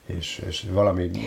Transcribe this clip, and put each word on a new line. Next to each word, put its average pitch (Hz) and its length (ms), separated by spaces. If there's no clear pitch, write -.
és, - 280
és 90 240
valami 92 380